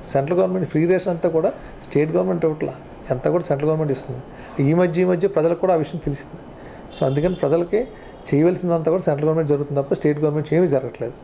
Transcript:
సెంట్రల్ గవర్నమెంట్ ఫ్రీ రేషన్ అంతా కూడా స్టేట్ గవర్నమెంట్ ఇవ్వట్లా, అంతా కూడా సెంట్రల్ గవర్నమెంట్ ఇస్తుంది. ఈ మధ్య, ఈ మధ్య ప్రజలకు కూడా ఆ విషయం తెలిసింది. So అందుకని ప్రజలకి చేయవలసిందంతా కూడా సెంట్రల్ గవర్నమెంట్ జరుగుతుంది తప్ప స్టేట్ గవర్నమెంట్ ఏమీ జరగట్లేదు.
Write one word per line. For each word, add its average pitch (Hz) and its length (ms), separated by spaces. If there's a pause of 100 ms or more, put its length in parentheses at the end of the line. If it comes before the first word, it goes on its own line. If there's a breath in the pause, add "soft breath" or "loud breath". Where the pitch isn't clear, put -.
(120)
సెంట్రల్ 151 280
గవర్నమెంట్ 185 300
ఫ్రీ 156 160
రేషన్ 185 240
అంతా 170 200
కూడా 165 240 (300 loud breath)
స్టేట్ 156 280
గవర్నమెంట్ 180 340
ఇవ్వట్లా, 151 280 (380)
అంతా 127 200
కూడా 165 120
సెంట్రల్ 147 260
గవర్నమెంట్ 156 300
ఇస్తుంది. 127 220 (480 loud breath)
ఈ 156 40
మధ్య, 180 280
ఈ 180 40
మధ్య 180 220
ప్రజలకు 170 320
కూడా 185 140
ఆ 165 40
విషయం 160 280
తెలిసింది. - 360 (580 loud breath)
So 151 60
అందుకని 147 300
ప్రజలకి 175 520 (460 loud breath)
చేయవలసిందంతా 170 580
కూడా 180 120
సెంట్రల్ 147 220
గవర్నమెంట్ 160 240
జరుగుతుంది 143 320
తప్ప - 120
స్టేట్ 151 260
గవర్నమెంట్ 151 340
ఏమీ 175 140
జరగట్లేదు. 127 460 (100)